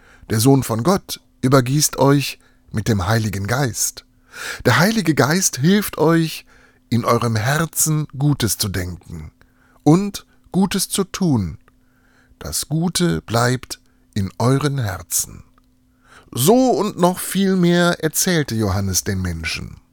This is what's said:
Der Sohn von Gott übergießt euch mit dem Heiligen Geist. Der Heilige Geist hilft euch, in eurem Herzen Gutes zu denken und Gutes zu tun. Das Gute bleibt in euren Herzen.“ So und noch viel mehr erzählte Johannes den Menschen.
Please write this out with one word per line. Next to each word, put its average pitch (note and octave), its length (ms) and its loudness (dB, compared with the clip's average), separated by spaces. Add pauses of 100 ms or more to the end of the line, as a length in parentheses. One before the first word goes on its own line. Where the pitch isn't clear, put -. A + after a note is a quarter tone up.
(300)
Der A2+ 100 -2
Sohn C3+ 240 6
von A2+ 200 -4
Gott F3+ 360 -2 (220)
übergießt C3 560 0
euch C#3 420 2 (320)
mit - 160 -6
dem G2 200 0
Heiligen G#2 400 -2
Geist. A#2+ 580 -4 (580)
Der A#2 160 4
Heilige F3+ 360 2
Geist D#3 420 0
hilft F#3+ 400 2
euch, E3 480 0 (440)
in A2+ 140 0
eurem A#2 320 0
Herzen D3+ 720 -2 (100)
Gutes C3+ 400 0
zu G#2+ 120 -4
denken F2 640 -8 (520)
und F#3+ 420 2 (280)
Gutes F#3 340 0
zu - 160 -2
tun. B2 540 0 (800)
Das - 320 -8
Gute E3 520 0
bleibt A#2+ 600 -2 (320)
in F#2+ 240 -2
euren C#3 420 0
Herzen.“ - 640 -6 (880)
So A#3+ 400 4
und G3 260 -2
noch F3+ 220 2
viel F#3+ 360 0
mehr F3 480 2
erzählte D#3 520 -2
Johannes G2 480 0
den G2 180 -4
Menschen. E2 560 -6 (160)